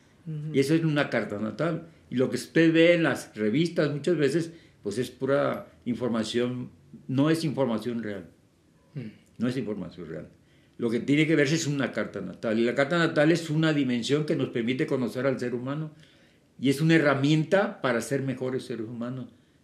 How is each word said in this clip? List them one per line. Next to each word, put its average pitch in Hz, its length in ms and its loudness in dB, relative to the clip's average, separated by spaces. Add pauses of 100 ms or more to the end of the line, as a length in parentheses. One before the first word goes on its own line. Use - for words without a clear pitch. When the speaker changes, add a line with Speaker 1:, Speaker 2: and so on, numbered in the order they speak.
(260)
Speaker 1:
Ujú. 156 280 -8
Speaker 2:
Y 131 40 4
eso 139 160 4
es 156 100 2
una 147 240 2
carta 104 300 -2
natal. 151 480 -4 (240)
Y 123 60 -6
lo 127 120 2
que 120 80 -4
usted 165 360 4
ve 165 220 8
en 165 100 2
las - 320 -2
revistas 147 560 0
muchas 147 240 0
veces, 151 340 0 (320)
pues 104 160 -6
es 123 120 -4
pura 135 580 -2 (180)
información, 120 840 -2 (360)
no 139 240 2
es 160 140 0
información 120 580 -2
real. 101 240 -8 (680)
Speaker 3:
Mm. 143 60 -10 (380)
Speaker 2:
No 117 100 0
es 123 80 -2
información 92 520 -6
real. 78 200 -12 (480)
Lo 117 140 -2
que 117 80 0
tiene 147 280 2
que 160 100 2
verse 160 180 4
es 135 140 -2
una 139 240 -2
carta 101 280 -6
natal. 107 380 -2
Y 117 60 4
la 120 100 0
carta 139 240 0
natal 156 320 4
es 165 180 0
una 156 240 2
dimensión 135 540 0
que 170 80 -2
nos 135 140 -2
permite 127 380 -2
conocer 127 400 -2
al 127 120 0
ser 123 160 -4
humano. 139 380 -6 (640)
Y 131 120 0
es 139 100 0
una 160 160 6
herramienta 151 840 4
para 120 200 0
ser 135 220 -2
mejores 131 420 -4
seres 110 240 -8
humanos, 120 380 -8 (380)